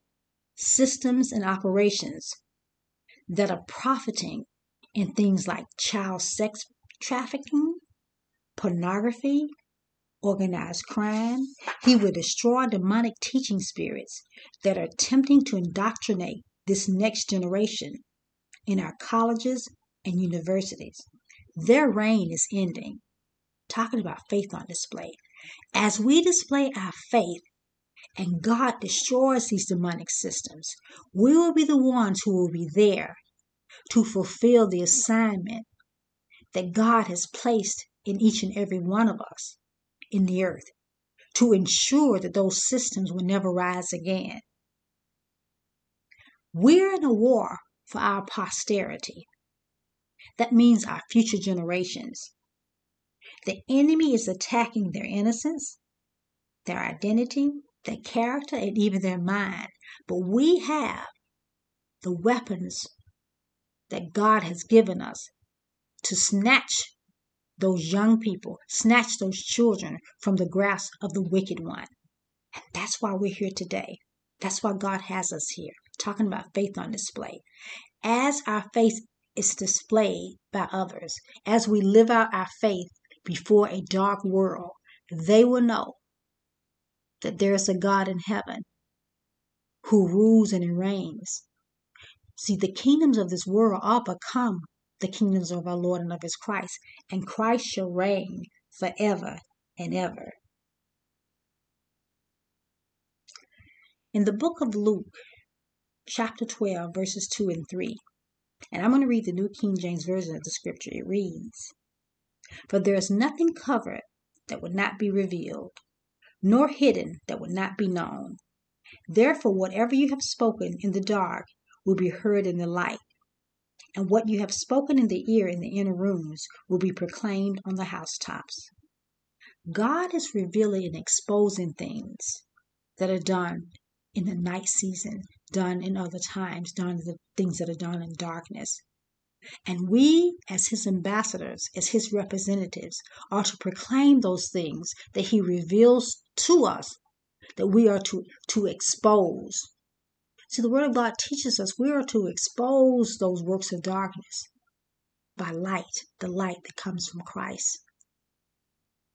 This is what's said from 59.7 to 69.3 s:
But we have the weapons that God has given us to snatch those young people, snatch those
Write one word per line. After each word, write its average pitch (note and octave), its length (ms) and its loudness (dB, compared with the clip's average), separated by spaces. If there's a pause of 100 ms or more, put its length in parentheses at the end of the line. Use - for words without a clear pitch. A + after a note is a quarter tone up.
But F3+ 200 -2
we C#4+ 320 4
have C4 460 -4 (960)
the F3+ 140 -4
weapons F#3+ 680 -2 (1040)
that F3 240 -8
God G#3+ 300 4
has F3 200 -8
given F#3+ 380 4
us - 280 -12 (760)
to F#3 120 -2
snatch - 800 2 (640)
those E3+ 340 0
young A3 280 6
people, G3+ 380 -6 (100)
snatch A3+ 520 2
those F#3+ 180 -2